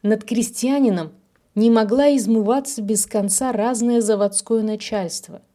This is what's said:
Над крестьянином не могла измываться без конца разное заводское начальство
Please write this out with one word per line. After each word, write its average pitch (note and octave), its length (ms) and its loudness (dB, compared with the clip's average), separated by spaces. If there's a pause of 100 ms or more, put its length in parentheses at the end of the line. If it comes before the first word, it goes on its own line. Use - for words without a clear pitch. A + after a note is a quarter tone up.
Над G#3+ 220 0
крестьянином A#3 880 0 (420)
не A3 160 4
могла A#3 460 4
измываться A3+ 680 0
без G3+ 240 -2
конца A3 460 -2
разное A#3 500 0
заводское G#3+ 640 0
начальство G#3+ 760 -6 (140)